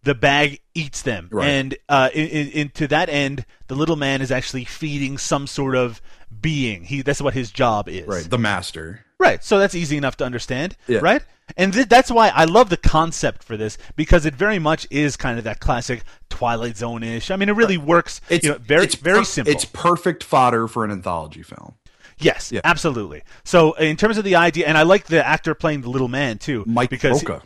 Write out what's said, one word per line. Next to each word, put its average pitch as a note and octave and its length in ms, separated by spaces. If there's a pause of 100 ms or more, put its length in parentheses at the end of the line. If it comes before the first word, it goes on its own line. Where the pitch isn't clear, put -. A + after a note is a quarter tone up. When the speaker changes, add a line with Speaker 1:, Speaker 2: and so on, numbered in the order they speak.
Speaker 1:
the C#3 100
bag C#3+ 460 (140)
eats D#3 280
them. F#2 280
Speaker 2:
Right. A2 180
Speaker 1:
And, C3+ 280 (120)
uh, D#3+ 240
in, D#3 160
in, D3 200
in, D3 220
to D3+ 180
that D#3+ 200
end, C#3+ 360 (240)
the C3 80
little D#3+ 200
man C#3 240
is C3+ 120
actually B2+ 320
feeding C#3+ 540
some C#3+ 280
sort C3 300
of B2 240 (400)
being. B2 440
He, C3+ 180
that's - 200
what B2+ 120
his B2 180
job G#2+ 360
is. F2 180
Speaker 2:
Right. F2 220
The B2 100
master. F#2+ 680 (140)
Speaker 1:
Right. E4 260
So G3+ 160
that's G3 160
easy D3+ 200
enough C#3 220
to D3 60
understand. B2+ 520 (120)
Speaker 2:
Yeah. A2+ 120
Speaker 1:
Right? F#3 220 (340)
And F#3+ 160
th-, A3+ 160
that's B3+ 220
why A3+ 200
I D#3+ 160
love G#3 240
the E3+ 60
concept - 680
for A2+ 120
this, G#2+ 220 (180)
because D#3 300
it C#3+ 80
very G3+ 240
much D#3 320
is C#3+ 260
kind A#2+ 220
of A2 60
that G#2 160
classic A#2+ 420 (280)
Twilight A#2 460
Zone-ish. A#2 540
I F#3 60
mean, G3+ 120
it G#3 80
really G#3 220
Speaker 2:
Right. C#3+ 80
Speaker 1:
works. E3+ 420
Speaker 2:
It's, E3+ 160
Speaker 1:
You D3 80
know, C#3+ 60
very, D3 260
Speaker 2:
it's - 120
Speaker 1:
very F3+ 240
Speaker 2:
per-, - 40
Speaker 1:
simple. D3 280
Speaker 2:
it's - 120
perfect F3 600
fodder A#2+ 440
for A2+ 160
an G#2 60
anthology E2 520
film. - 320 (440)
Speaker 1:
Yes, - 340
Speaker 2:
Yeah. G#2+ 120
Speaker 1:
absolutely. A#2+ 580 (220)
So E3 300
in D#3 220
terms G#3+ 220
of G#3 60
the F#3+ 120
idea, E3 300
and D#3 120
I D#3 40
like F#3+ 240
the D#3 200
actor D#3 280
playing D3+ 280
the A#2+ 80
little C3 180
man B2+ 300
too, A#2+ 280
Speaker 2:
Mike A#2+ 240
Speaker 1:
because C3 340
Speaker 2:
Roca. - 220